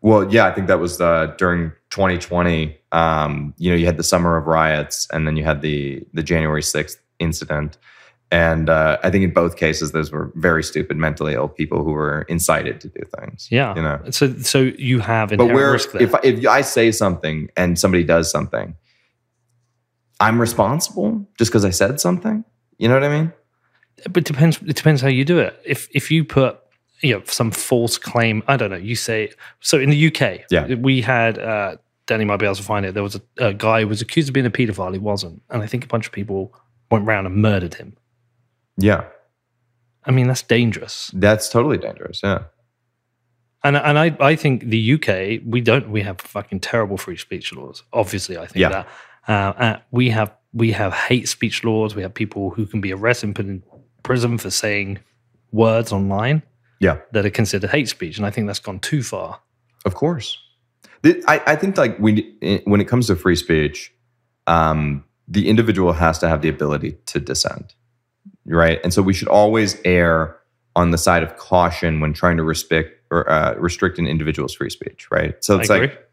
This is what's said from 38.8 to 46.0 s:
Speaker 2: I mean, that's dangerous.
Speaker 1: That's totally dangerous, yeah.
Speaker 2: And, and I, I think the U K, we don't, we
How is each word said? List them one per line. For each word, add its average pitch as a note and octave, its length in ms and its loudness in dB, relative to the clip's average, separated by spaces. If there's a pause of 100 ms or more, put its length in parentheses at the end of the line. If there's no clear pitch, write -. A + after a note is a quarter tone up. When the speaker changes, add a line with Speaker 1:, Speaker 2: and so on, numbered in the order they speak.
Speaker 2:
I - 60 0
mean, B2+ 160 4
that's B2+ 160 -2
dangerous. - 720 -2
Speaker 1:
That's G2+ 360 2
totally B2 280 2
dangerous, - 460 -10
yeah. G2 200 -2 (1200)
Speaker 2:
And, C#3+ 120 4
and D3 240 2
I, D#3+ 200 2
I D3 160 4
think C3+ 340 0
the A2+ 80 0
U A#2 220 2
K, G2 460 -2
we A#2 160 -2
don't, A#2 280 2
we G#2 140 -2